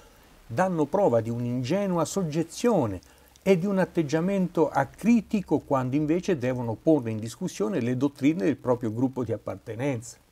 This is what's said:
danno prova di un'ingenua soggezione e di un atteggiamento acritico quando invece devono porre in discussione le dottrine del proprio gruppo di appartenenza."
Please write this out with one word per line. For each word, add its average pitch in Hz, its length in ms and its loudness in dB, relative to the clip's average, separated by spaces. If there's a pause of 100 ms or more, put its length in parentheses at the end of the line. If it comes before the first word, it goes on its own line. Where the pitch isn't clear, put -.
(460)
danno 165 400 0
prova 147 360 4
di 110 80 -6
un'ingenua 131 720 -2
soggezione 165 960 -2 (420)
e 196 160 4
di 165 80 -2
un 202 120 0
atteggiamento 170 920 0
acritico 180 920 0
quando 127 360 -2
invece 156 420 0
devono 123 360 -4
porre 123 380 2
in 110 60 -4
discussione 180 640 -4
le 120 160 0
dottrine 143 480 0
del 165 140 0
proprio 120 360 -2
gruppo 127 300 -2
di 113 80 -4
appartenenza." 113 840 -6 (140)